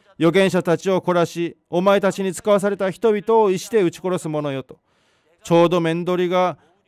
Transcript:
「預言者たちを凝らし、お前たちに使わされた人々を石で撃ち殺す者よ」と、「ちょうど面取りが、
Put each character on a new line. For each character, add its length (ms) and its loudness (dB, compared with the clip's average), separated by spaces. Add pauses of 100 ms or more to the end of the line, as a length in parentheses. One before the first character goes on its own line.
(200)
「預 120 4
言 180 2
者 140 0
た 120 0
ち 140 -4
を 120 0
凝 120 -2
ら 140 2
し、 280 -8 (140)
お 120 -2
前 200 2
た 100 0
ち 120 -6
に 100 -4
使 160 -6
わ 100 4
さ 80 -2
れ 100 -4
た 120 -4
人 240 0
々 300 2
を 80 2
石 180 -6
で 140 2
撃 80 0
ち 80 -12
殺 180 -4
す 100 -8
者 240 -4
よ」 140 -6
と、 140 -20 (640)
「ち 80 -4
ょ 140 6
う 40 4
ど 120 0
面 220 -2
取 200 -2
り 60 -2
が、 280 0 (300)